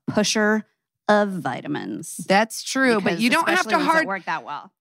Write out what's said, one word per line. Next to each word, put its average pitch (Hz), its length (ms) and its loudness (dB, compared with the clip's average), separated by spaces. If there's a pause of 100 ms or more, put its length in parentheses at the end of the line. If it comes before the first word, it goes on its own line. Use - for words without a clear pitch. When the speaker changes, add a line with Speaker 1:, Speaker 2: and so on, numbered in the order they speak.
Speaker 1:
pusher 214 580 2 (420)
of 208 240 4
vitamins. 143 840 -8 (100)
Speaker 2:
That's 202 340 2
true, 262 400 2
but - 40 -2
Speaker 1:
Because 196 180 -2
Speaker 2:
you 247 80 2
don't 330 180 2
have 359 120 2
Speaker 1:
especially - 100 -4
Speaker 2:
to 339 60 4
Speaker 1:
ones 285 100 0
that 320 60 4
Speaker 2:
hard 320 140 2
Speaker 1:
work 392 180 -6
that 160 180 -4
well. 143 380 -12